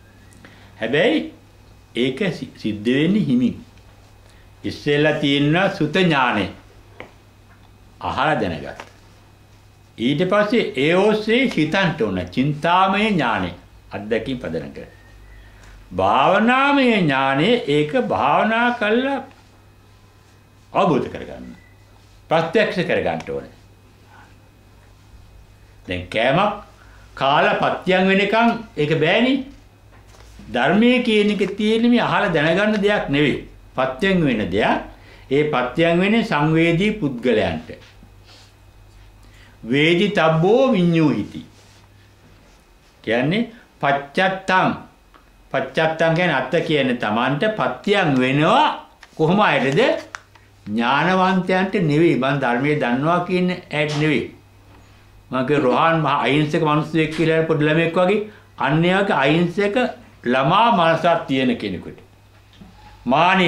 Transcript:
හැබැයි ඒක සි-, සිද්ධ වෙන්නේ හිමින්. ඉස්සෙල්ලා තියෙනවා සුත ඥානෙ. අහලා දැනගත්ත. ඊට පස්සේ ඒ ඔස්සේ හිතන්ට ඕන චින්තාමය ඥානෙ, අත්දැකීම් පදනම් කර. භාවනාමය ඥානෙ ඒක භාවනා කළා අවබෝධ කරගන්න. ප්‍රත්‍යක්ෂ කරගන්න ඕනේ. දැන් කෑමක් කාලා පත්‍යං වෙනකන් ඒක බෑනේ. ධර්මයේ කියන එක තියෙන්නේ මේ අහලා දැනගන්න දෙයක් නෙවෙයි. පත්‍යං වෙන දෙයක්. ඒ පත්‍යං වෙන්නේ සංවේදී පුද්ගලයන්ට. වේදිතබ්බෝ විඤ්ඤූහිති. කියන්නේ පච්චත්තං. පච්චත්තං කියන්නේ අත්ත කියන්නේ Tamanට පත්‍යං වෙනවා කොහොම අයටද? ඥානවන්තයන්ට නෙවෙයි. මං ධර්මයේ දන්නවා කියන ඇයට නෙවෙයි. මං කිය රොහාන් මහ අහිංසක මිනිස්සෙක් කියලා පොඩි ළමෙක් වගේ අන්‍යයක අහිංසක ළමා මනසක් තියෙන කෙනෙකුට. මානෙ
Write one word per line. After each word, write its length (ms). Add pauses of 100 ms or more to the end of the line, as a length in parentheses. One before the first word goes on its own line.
(760)
හැබැයි 440 (760)
ඒක 260 (120)
සි-, 240
සිද්ධ 340
වෙන්නේ 380
හිමින්. 300 (1040)
ඉස්සෙල්ලා 540
තියෙනවා 560
සුත 260
ඥානෙ. 520 (1500)
අහලා 380
දැනගත්ත. 480 (1160)
ඊට 260
පස්සේ 500
ඒ 220
ඔස්සේ 500
හිතන්ට 540
ඕන 280
චින්තාමය 720
ඥානෙ, 500 (380)
අත්දැකීම් 500
පදනම් 340
කර. 160 (1000)
භාවනාමය 960
ඥානෙ 640 (180)
ඒක 260 (120)
භාවනා 680
කළා 480 (1500)
අවබෝධ 360
කරගන්න. 480 (680)
ප්‍රත්‍යක්ෂ 520
කරගන්න 480
ඕනේ. 280 (2250)
දැන් 240
කෑමක් 460 (600)
කාලා 460
පත්‍යං 480
වෙනකන් 440 (220)
ඒක 240
බෑනේ. 420 (1080)
ධර්මයේ 560
කියන 280
එක 260
තියෙන්නේ 340
මේ 120
අහලා 320
දැනගන්න 480
දෙයක් 260
නෙවෙයි. 400 (220)
පත්‍යං 540
වෙන 220
දෙයක්. 340 (460)
ඒ 180
පත්‍යං 560
වෙන්නේ 240
සංවේදී 680
පුද්ගලයන්ට. 760 (1900)
වේදිතබ්බෝ 1040
විඤ්ඤූහිති. 760 (1600)
කියන්නේ 460 (260)
පච්චත්තං. 960 (840)
පච්චත්තං 600
කියන්නේ 220
අත්ත 240
කියන්නේ 360
Tamanට 460 (100)
පත්‍යං 600
වෙනවා 520 (460)
කොහොම 280
අයටද? 400 (840)
ඥානවන්තයන්ට 1160
නෙවෙයි. 340
මං 240
ධර්මයේ 400
දන්නවා 400
කියන 300
ඇයට 460
නෙවෙයි. 380 (920)
මං 200
කිය 120
රොහාන් 400
මහ 200
අහිංසක 440
මිනිස්සෙක් 500
කියලා 300
පොඩි 220
ළමෙක් 320
වගේ 260 (360)
අන්‍යයක 540
අහිංසක 640 (460)
ළමා 480
මනසක් 560
තියෙන 300
කෙනෙකුට. 420 (1040)
මානෙ 460